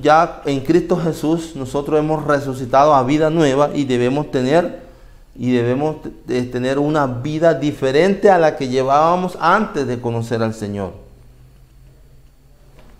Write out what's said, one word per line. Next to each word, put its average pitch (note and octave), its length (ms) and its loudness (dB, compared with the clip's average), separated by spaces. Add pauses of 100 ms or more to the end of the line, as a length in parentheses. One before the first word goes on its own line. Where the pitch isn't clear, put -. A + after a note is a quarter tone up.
ya D#3+ 440 2
en C#3 160 -4
Cristo E3+ 360 0
Jesús, D#3+ 600 -4
nosotros C#3 420 -2
hemos D3+ 260 -2
resucitado C3+ 720 2
a C3 80 4
vida D3+ 280 2
nueva D3 440 2
y C#3+ 100 -2
debemos B2 460 0
tener, C#3+ 560 0 (480)
y B2 160 -4
debemos B2+ 460 0 (280)
de B2 200 -4
tener B2+ 340 -4
una D3 280 0
vida D3+ 480 0
diferente D3 760 2
a F#3 80 6
la D3+ 180 2
que C3+ 120 -4
llevábamos D3+ 720 2
antes E3+ 480 0
de A#2+ 120 -6
conocer A#2 420 -4
al A2 120 -4
Señor. G2+ 380 -8 (2000)